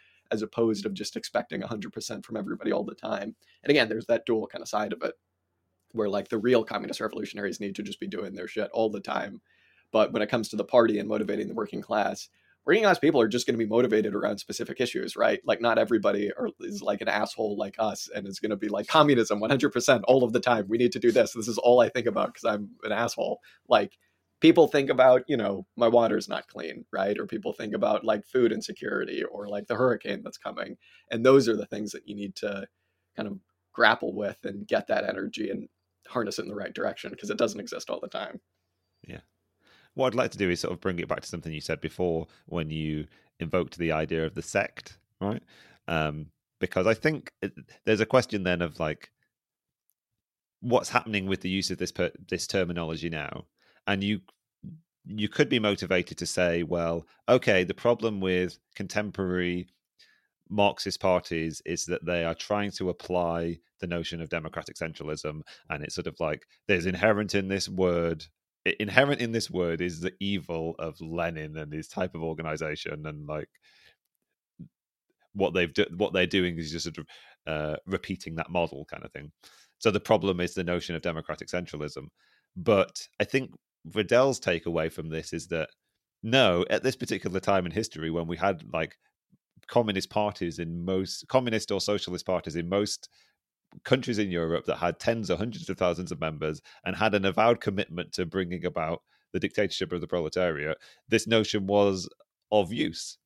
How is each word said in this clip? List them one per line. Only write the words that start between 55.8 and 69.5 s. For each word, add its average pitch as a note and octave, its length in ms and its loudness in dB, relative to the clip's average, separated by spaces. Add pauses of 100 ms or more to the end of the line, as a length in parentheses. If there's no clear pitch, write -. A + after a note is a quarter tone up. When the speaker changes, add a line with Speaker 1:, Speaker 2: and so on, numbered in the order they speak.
Speaker 2:
to F2 80 -6
say, F2 360 2
"Well, E2+ 440 -2 (220)
okay, G#2+ 360 6
the F2+ 100 -4
problem A2+ 460 0
with F2+ 380 0 (180)
contemporary F2+ 920 -2 (800)
Marxist G2+ 500 0
parties E2 640 0
is E2 200 -4
that E2+ 200 -4
they E2+ 180 0
are E2 100 0
trying G#2 380 -2
to F#2 180 -4
apply E2+ 680 -2 (200)
the F#2+ 80 -8
notion E2+ 340 -6
of D2+ 80 -10
democratic D#2+ 460 -8
centralism," D#2 640 -8 (280)
and D2+ 140 -8
it's D2 120 -10
sort E2+ 120 -6
of D#2 120 -10
like, D2+ 260 -4 (220)
there's F2+ 180 2
inherent G2+ 480 2
in G2 140 0
this G2 200 -2
word, F2 580 0 (400)
i-, F#2+ 140 0
inherent B2 400 4
in A#2 120 -2
this A2+ 180 -2